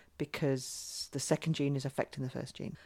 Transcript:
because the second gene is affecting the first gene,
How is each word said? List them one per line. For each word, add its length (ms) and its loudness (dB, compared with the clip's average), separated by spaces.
because 800 0
the 80 -2
second 340 2
gene 220 4
is 80 -2
affecting 380 -2
the 80 -2
first 240 -6
gene, 320 -8